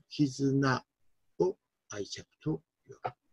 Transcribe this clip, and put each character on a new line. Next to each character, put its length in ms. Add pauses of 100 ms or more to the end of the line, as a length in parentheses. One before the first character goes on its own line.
絆 760 (540)
を 180 (320)
愛 160
着 200 (160)
と 200 (260)
呼 60
ぶ。 60 (340)